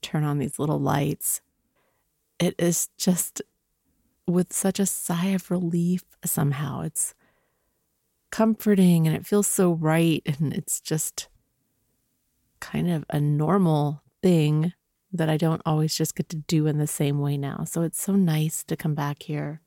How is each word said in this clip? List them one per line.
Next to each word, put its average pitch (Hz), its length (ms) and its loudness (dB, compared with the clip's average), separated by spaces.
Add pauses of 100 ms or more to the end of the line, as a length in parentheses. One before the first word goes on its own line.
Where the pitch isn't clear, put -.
turn 151 220 -4
on 147 160 0
these 143 200 -4
little 147 200 0
lights, 147 600 -2 (960)
it 175 180 0
is 170 400 0
just - 440 -2 (840)
with 180 280 0
such - 260 -2
a 196 60 2
sigh 175 460 -4
of 190 200 -4
relief 175 540 0 (180)
somehow. 143 600 -2
It's - 300 -6 (1200)
comforting 190 760 4
and 156 80 2
it - 100 -8
feels 208 220 2
so 180 260 2
right. 160 520 2
And 143 280 -2
it's - 260 -6
just - 480 -6 (1300)
kind 160 280 -4
of 165 200 0
a 147 100 -2
normal 151 840 2 (200)
thing 160 480 4 (420)
that 165 160 0
I 156 80 2
don't 160 280 0
always 156 300 0
just - 200 -2
get - 140 -4
to 170 60 -8
do 156 320 0
in 147 120 0
the 151 60 0
same 143 340 -2
way 143 180 -2
now. 139 260 -6
So - 180 -4
it's 165 180 -4
so - 140 -2
nice 160 520 2
to 165 100 -4
come 156 180 -2
back 143 300 -4
here 147 440 -8